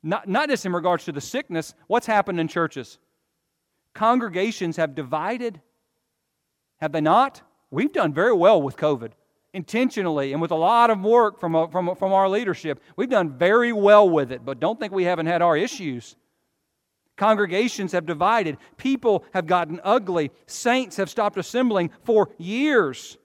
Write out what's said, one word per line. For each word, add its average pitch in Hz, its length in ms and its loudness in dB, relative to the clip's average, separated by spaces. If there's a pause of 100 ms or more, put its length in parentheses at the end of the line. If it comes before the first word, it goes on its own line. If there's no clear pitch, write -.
Not, 170 240 -4
not 254 220 0
just 254 160 -2
in 185 80 -2
regards 175 320 0
to 170 80 -10
the 139 80 -6
sickness. 180 540 -8 (140)
What's 233 180 0
happened 202 340 0
in 160 80 -2
churches? 156 500 -6 (920)
Congregations 208 840 -2
have 156 160 -2
divided. 165 680 -6 (1160)
Have 156 140 -6
they 160 100 -2
not? 220 400 2 (280)
We've 226 220 -4
done 175 220 0
very 196 180 2
well 185 300 6
with 135 160 -8
covid, 131 340 -2 (400)
intentionally 180 800 -4
and 151 80 -4
with 170 120 -2
a 160 40 0
lot 226 320 4
of 208 140 0
work 220 360 2
from, 165 160 -4
uh, 160 120 2
from, 175 300 -4
from 190 180 0
our 190 160 4
leadership. 185 500 -4 (160)
We've 247 140 -4
done 170 260 0
very 226 380 2
well 208 340 8
with 143 240 0
it, 120 100 -12
but 117 180 -10
don't - 200 -2
think 196 140 -8
we 185 100 0
haven't 170 220 0
had 170 160 0
our 170 120 4
issues. 151 640 -6 (1000)
Congregations 202 720 0
have 175 140 -2
divided. 170 500 0 (220)
People 247 440 0 (120)
have 180 120 -2
gotten 170 380 -2
ugly. 185 460 0 (160)
Saints 247 500 -2
have 190 140 -4
stopped 208 260 -2
assembling 202 540 -2 (140)
for 214 340 2
years. 208 880 -2